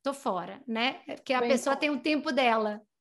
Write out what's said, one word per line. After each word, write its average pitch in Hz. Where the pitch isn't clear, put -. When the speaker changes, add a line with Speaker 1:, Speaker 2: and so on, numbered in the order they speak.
Speaker 1:
tô 277
fora", 190
né? 233
Porque -
a 254
Speaker 2:
Bem 240
Speaker 1:
pessoa 269
Speaker 2:
fora. 277
Speaker 1:
tem 302
o 285
tempo 302
dela, 220